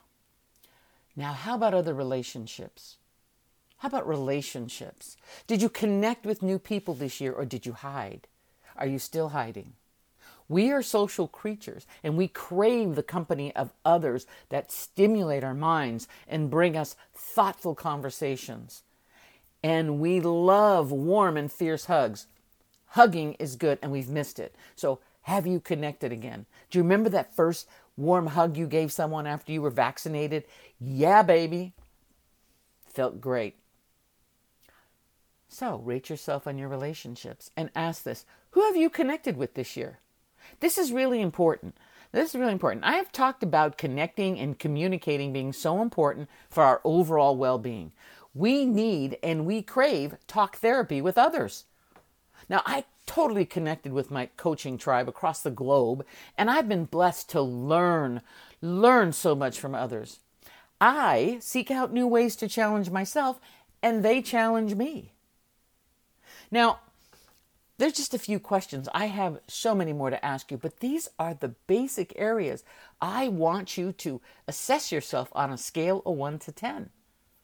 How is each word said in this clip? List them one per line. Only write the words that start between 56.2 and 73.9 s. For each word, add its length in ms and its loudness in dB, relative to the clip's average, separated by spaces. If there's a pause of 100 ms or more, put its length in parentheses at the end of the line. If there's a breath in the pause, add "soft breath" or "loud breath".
and 140 2
I've 180 2
been 160 0
blessed 460 0
to 100 2
learn, 800 0 (400 loud breath)
learn 500 6
so 220 2
much 260 -2
from 140 -6
others. 460 -6 (600 loud breath)
I 640 4
seek 300 -4
out 200 0
new 140 2
ways 320 4
to 100 -4
challenge 420 0
myself, 500 -2 (420 soft breath)
and 220 2
they 180 4
challenge 540 0
me. 380 -6 (1400 loud breath)
Now, 280 4 (960 soft breath)
there's 160 2
just 200 -6
a 60 -4
few 200 -4
questions. 540 -4
I 120 -2
have 420 -4
so 260 -2
many 200 0
more 160 -2
to 140 -4
ask 280 -6
you, 60 -6
but 220 -10
these 380 -4
are 160 -4
the 220 -8 (120)
basic 500 -2
areas 460 -2 (380 loud breath)
I 280 -2
want 480 0
you 160 -4